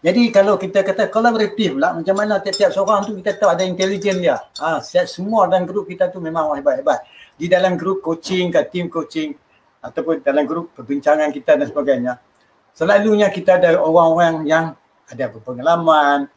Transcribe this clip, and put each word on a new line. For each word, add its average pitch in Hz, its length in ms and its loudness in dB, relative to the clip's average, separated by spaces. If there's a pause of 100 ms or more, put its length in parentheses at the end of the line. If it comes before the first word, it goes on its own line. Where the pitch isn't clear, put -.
Jadi 226 240 4
kalau 202 240 4
kita 190 320 0
kata 196 240 -2
kolaboratif 220 640 0
pula, 165 240 -2
macam 165 160 -2
mana 208 240 0
tiap-tiap 196 320 0
seorang 196 400 0
tu 208 80 -8
kita 190 240 -4
tahu 202 80 4
ada 170 160 0
intelijen 190 560 -2
dia. 147 160 2 (240)
Ha, 160 160 -2
se-, 170 320 -2
semua 196 400 0
dalam 180 160 0
grup 190 240 -8
kita 180 240 -2
tu 180 80 -12
memang 160 240 -4
orang 143 160 -4
hebat-hebat. 139 400 0 (320)
Di 170 160 -8
dalam 185 240 4
grup 190 320 -4
coaching 175 480 -2
ke 160 160 2
tim 175 160 -6
coaching 160 480 -6 (480)
ataupun 160 400 -6
dalam 143 240 0
grup 165 320 -8
perbincangan 143 560 0
kita 143 240 2
dan 143 80 0
sebagainya, 127 480 -2 (640)
selalunya 202 560 2
kita 180 240 2
ada 170 240 4
orang-orang 165 640 2
yang 160 320 0 (320)
ada 127 160 -8
berpengalaman 143 1120 0